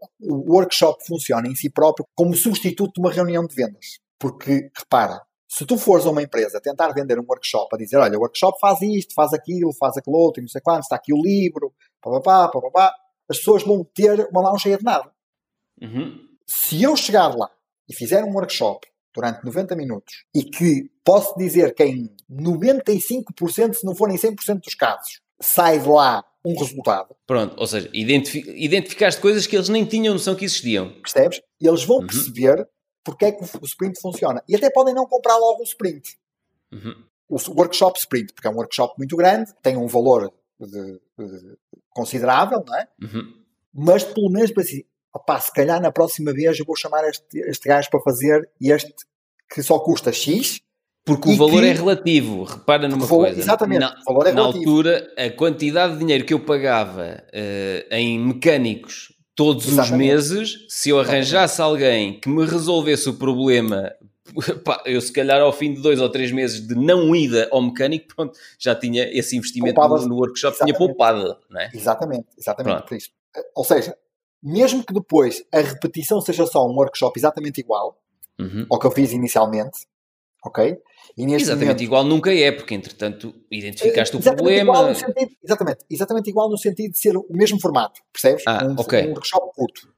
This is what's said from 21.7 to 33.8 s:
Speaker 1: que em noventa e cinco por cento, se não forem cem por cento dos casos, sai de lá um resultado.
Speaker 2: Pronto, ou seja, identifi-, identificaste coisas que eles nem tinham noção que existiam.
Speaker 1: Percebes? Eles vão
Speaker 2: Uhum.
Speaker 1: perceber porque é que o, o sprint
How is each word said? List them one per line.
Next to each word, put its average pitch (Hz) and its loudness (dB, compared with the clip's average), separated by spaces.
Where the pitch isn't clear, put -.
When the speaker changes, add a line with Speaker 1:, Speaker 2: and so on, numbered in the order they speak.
Speaker 1:
que - 2
em 127 0
noventa 175 0
e 185 0
cinco - -8
por 339 -4
cento, 220 0
se - -8
não 185 -6
forem 196 0
cem 220 0
por - -14
cento 202 -4
dos - -14
casos, - -4
sai 165 2
de 131 -2
lá 131 4
um 170 -4
resultado. 127 -4
Speaker 2:
Pronto, 113 -2
ou 110 -2
seja, 101 -6
identifi-, 135 0
identificaste 180 -2
coisas 202 2
que 208 -2
eles 185 -2
nem 220 2
tinham 220 -2
noção 190 -2
que 196 -10
existiam. 107 -4
Speaker 1:
Percebes? - 0
Eles 160 4
vão 233 2
Speaker 2:
Uhum. - -4
Speaker 1:
perceber 131 0
porque 156 -4
é 208 2
que 202 -14
o, 170 -14
o 151 -18
sprint 185 -8